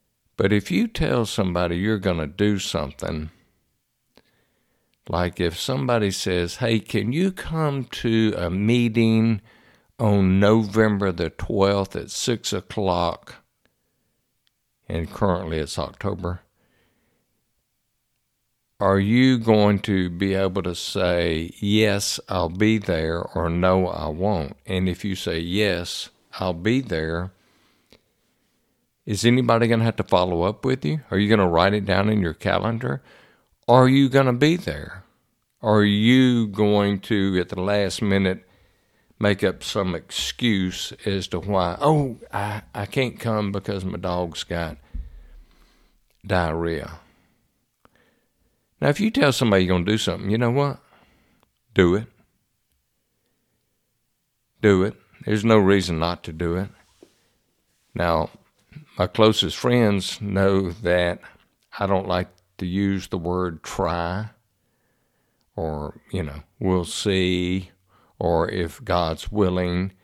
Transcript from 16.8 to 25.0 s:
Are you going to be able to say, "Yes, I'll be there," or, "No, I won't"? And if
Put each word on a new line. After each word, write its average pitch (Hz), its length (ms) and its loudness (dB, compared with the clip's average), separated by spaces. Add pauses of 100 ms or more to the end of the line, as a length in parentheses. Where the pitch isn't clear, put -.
Are 98 180 4
you 123 380 4
going 107 460 4
to 95 260 0
be 95 240 -2
able 95 300 -2
to 87 120 -6
say, 87 840 -2
"Yes, 104 680 0
I'll 90 220 -2
be 107 300 2
there," 82 420 -2
or, 85 280 -4
"No, 90 380 2
I 80 200 -6
won't"? 85 580 -4
And 92 240 -2
if 87 160 -6